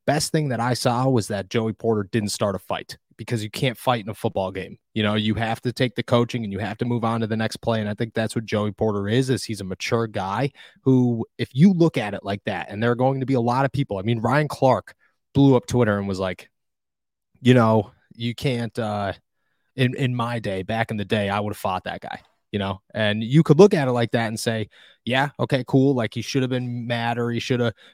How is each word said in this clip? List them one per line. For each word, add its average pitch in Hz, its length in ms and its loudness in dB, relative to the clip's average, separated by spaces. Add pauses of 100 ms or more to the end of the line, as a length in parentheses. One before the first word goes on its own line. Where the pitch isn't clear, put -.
best 147 240 0
thing 156 160 0
that 117 140 -2
I 123 120 0
saw 127 360 0
was 120 180 2
that - 220 -6
Joey 113 240 -2
Porter 107 360 -2
didn't 104 200 -2
start 101 260 -2
a - 20 -4
fight, - 400 -10 (200)
because 113 260 -6
you 107 60 -8
can't 127 280 -4
fight 123 240 -2
in 98 60 -12
a 110 60 -6
football 98 360 -4
game. 95 280 -10 (160)
You 110 100 0
know, 104 120 2
you 107 180 2
have 110 300 -4
to 123 100 -2
take 127 220 -2
the 120 80 -4
coaching 120 420 0
and 101 80 -6
you 98 60 -6
have 104 180 -6
to 123 80 -4
move 120 180 -2
on 117 160 0
to 113 80 -2
the 110 80 -4
next 110 220 -2
play." 113 240 -2
And 104 80 -4
I 104 40 -4
think 113 200 -6
that's 110 200 -2
what 113 120 -4
Joey 104 260 -2
Porter 101 380 -2
is, 127 200 2
is 120 140 0
he's 107 160 -8
a 101 60 -8
mature 113 420 -2
guy 104 440 -4 (320)
who, 123 420 4 (120)
if 120 160 -4
you 185 200 8
look 165 240 2
at 107 160 -2
it - 100 -10
like 101 220 -4
that, 90 240 -6
and 101 120 -8
there 120 100 4
are 120 40 0
going 131 240 0
to 131 60 -4
be 135 80 0
a 123 80 2
lot 123 240 2
of 131 80 -2
people, 131 240 -4
I 92 60 -6
mean, 113 180 0
Ryan 139 260 2
Clark 131 480 0 (380)
blew 139 240 6
up - 100 -4
Twitter 110 300 2
and 101 100 -4
was 98 100 -4
like, 92 320 -6 (920)
you 123 120 8
know, 110 380 4 (240)
"You 117 180 -6
can't, 117 460 -4
uh, 104 320 -4 (640)
in, 127 220 0
in 123 180 0
my 120 240 -2
day, 98 240 -4
back 113 280 -2
in 113 40 -4
the 104 80 -4
day, 101 240 0
I 101 140 0
would 104 100 -4
have 101 60 -10
fought 92 260 -4
that 87 160 -8
guy," - 220 -12 (320)
you 101 60 -2
know? 98 200 -4 (140)
And 107 280 0
you 131 220 4
could 147 160 6
look 208 140 8
at 143 160 0
it - 20 2
like 120 200 0
that 113 180 0
and 110 100 -6
say, 110 300 -4 (340)
"Yeah, 131 260 0 (100)
okay, 127 280 0
cool. 135 280 4
Like, 113 180 -2
he 120 80 -6
should 131 220 -2
have 127 80 -2
been 123 340 -6
mad, 117 320 -2
or 120 140 -2
he 117 80 -2
should 123 200 0
have 117 140 0 (200)